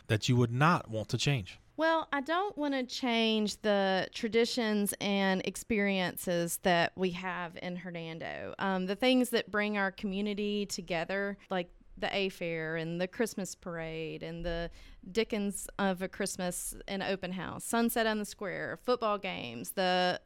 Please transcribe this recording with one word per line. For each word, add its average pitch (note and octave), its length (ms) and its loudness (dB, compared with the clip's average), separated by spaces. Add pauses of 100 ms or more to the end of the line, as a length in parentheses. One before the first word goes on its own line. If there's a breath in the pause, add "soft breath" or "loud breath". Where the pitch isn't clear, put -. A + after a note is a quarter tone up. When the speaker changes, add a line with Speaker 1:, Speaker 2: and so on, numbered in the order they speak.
Speaker 1:
that - 240 2
you B2+ 60 6
would A#2+ 160 6
not D3 400 4
want A2 180 -4
to B2 80 0
change? B2 400 0 (180)
Speaker 2:
Well, D#4+ 380 2
I C#4 80 0
don't F4 340 0
wanna C#4+ 280 0
change A3+ 800 2
the G3 500 4
traditions A3 880 2
and G3 420 2
experiences F#3+ 1160 0
that E3+ 340 4
we F#3 160 0
have F3 520 -6
in F3+ 120 -6
Hernando. E3 840 -8
Um, F#3+ 260 2
the G3 100 0
things B3+ 360 4
that A3 180 0
bring G#3 260 0
our G3 160 0
community G#3 760 -2
together, F#3 680 -2 (140)
like F3+ 220 -2 (260)
the - 180 -2
A F#3+ 140 2
Fair E3 460 -4
and E3 260 -2
the F#3 60 0
Christmas G#3 480 -4
parade D#3+ 640 -8
and E3 240 -8
the E3+ 240 -2 (420 soft breath)
Dickens G3+ 560 -2 (120)
of F#3+ 240 2
a F#3+ 40 -2
Christmas - 680 -4 (120)
and G3 140 -4
open F#3 300 -2
house, F3+ 340 -6
Sunset A#3 400 2
on G#3+ 140 2
the G#3 60 -4
Square, D#3+ 580 -6
football A#3 340 2
games, E3+ 540 -8
the F3+ 540 2